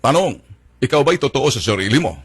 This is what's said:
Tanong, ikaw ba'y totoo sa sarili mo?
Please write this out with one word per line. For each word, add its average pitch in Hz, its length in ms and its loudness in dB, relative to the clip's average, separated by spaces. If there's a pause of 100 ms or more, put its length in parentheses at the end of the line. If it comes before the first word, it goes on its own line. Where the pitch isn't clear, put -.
Tanong, 151 400 0 (400)
ikaw 143 240 2
ba'y 170 160 2
totoo 139 320 0
sa 113 80 -4
sarili 101 400 0
mo? 90 240 -6